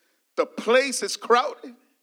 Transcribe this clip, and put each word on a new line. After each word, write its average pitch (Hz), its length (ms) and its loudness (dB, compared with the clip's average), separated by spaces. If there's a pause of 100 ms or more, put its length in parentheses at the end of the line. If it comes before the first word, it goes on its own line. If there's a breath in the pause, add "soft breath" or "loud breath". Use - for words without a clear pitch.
(360)
the 156 100 0
place 254 580 0
is 196 140 -6
crowded. 247 580 -2 (280)